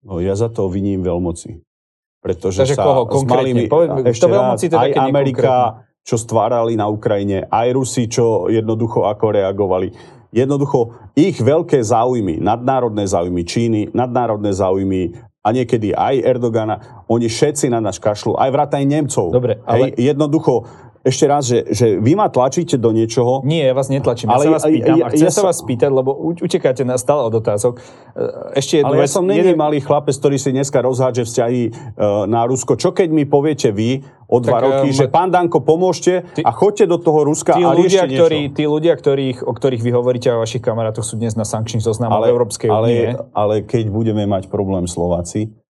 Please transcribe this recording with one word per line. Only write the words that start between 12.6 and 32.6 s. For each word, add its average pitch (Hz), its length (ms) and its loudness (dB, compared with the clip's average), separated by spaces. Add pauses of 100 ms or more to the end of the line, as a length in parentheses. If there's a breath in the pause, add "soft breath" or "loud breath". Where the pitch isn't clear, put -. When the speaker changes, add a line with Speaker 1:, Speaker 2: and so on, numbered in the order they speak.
Speaker 1:
záujmy 90 380 -2
Číny, 113 380 -2 (100)
nadnárodné 117 600 -2
záujmy 95 600 0 (260 loud breath)
a - 100 0
niekedy 117 400 0
aj 110 300 0
Erdogana, 113 560 0 (300 loud breath)
oni 117 200 0
všetci 143 440 0
na 120 100 0
nás 104 160 -4
kašľú, 104 400 -2
aj 131 140 2
vrátane 143 340 -2
Nemcov. 139 460 -2
Speaker 2:
Dobre, 120 260 0
Speaker 1:
Hej, - 80 -20
Speaker 2:
ale 120 280 2
Speaker 1:
jednoducho, 143 760 0 (340 loud breath)
ešte 131 240 0
raz, 143 220 2
že, 117 220 2
že 107 340 2
vy 143 160 4
ma 208 80 2
tlačíte 135 480 0
do 117 160 2
niečoho. 117 520 0
Speaker 2:
Nie, 143 280 2
ja 127 80 0
vás 135 80 -2
netlačím, 131 400 -2
ja 123 160 4
Speaker 1:
Ale - 20 2
Speaker 2:
sa 160 80 4
vás 151 140 0
Speaker 1:
ja, 156 60 4
Speaker 2:
pýtam 160 260 4
Speaker 1:
ja, 165 80 2
Speaker 2:
a - 20 -4
chcem 151 140 2
Speaker 1:
ja 180 80 6
Speaker 2:
sa - 80 0
Speaker 1:
som 202 80 2
Speaker 2:
vás 170 100 0
spýtať, 131 360 0
lebo 131 200 0
u-, 160 240 -4
utekáte 143 460 -2
na 127 160 -2
stále 143 240 0
od 113 100 -2
otázok. 110 460 -2
E, - 40 -20 (720 loud breath)
ešte 160 260 2
jednu 135 80 2
Speaker 1:
Ale 139 80 2
ja 170 80 4
Speaker 2:
vec, 143 80 -4
Speaker 1:
som 196 80 0
není 196 240 0
Speaker 2:
jeden 180 80 4
Speaker 1:
malý 151 240 0
chlapec, 143 340 0
ktorý 139 220 0
si 139 160 -2
dneska 135 320 0
rozhádže 127 400 0
vzťahy, 120 400 -2
e, 113 80 -2 (560 loud breath)
na 117 160 0
Rusko. 139 320 0